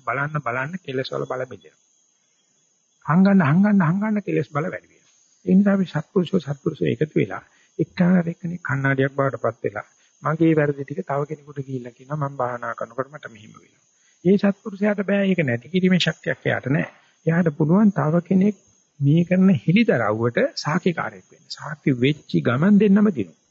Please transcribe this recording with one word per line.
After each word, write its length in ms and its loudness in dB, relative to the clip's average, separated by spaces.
බලන්න, 420 -4
බලන්න 360 -6
කෙලෙස් 320 -8
වල 140 -6
බල 180 -8
බෙදෙනවා. 400 -18
හංගන්න, 360 4
හංගන්න, 400 2
හංගන්න 400 -2
කෙලෙස් 260 -4
බල 180 -6
වැඩි 220 -12
වෙනවා. 260 -20
ඒ 80 2
නිසා 200 4
අපි 120 0
සත්පුරුෂෝ, 560 -2
සත්පුරුෂෝ 460 -4
එකතු 260 -2
වෙලා 280 -2
එක්කෙනෙක් 500 0
එක්කෙනෙක් 340 -10
කණ්ණාඩියක් 500 -2
බවට 300 -4
පත් 200 -4
වෙලා 240 -6
මගේ 320 2
වැරදි 280 0
ටික 200 -10
තව 220 -4
කෙනෙකුට 360 -14
ගිහිල්ලා 320 -10
කියනවා 280 -10
මම 160 -6
භාවනා 380 -6
කරනකොට 340 -8
මට 200 -20
මෙහෙම 240 -20
වෙනවා. 300 -20
ඒ 140 4
සත්පුරුෂයාට 640 -2
බෑ 220 -2
ඒක 160 0
නැති 280 -2
කිරීමේ 320 2
ශක්තියක් 420 -4
එයාට 260 -2
නෑ. 200 -2
එයාට 260 2
පුළුවන් 400 2
තව 300 0
කෙනෙක් 340 2
මේ 240 4
කරන 320 4
හෙලිදරව්වට 840 2
සාක්ෂිකාරයෙක් 720 -4
වෙන්න. 220 -20
සාක්ෂි 480 -6
වෙච්චි 440 0
ගමන් 360 2
දෙන්නම 320 6
දිනුවා. 420 -6